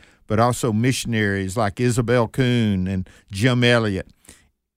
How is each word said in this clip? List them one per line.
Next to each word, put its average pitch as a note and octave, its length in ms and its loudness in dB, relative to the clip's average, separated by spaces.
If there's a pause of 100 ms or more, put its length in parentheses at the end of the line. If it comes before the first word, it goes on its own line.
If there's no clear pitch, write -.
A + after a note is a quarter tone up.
(280)
but G#2+ 120 0
also A#2+ 320 0
missionaries G#2 840 -2
like G#2 220 -2
Isabel A#2+ 500 0
Kuhn A2+ 580 0
and F#2+ 220 -4 (220)
Jim B2 320 0
Elliot. A2+ 440 2 (680)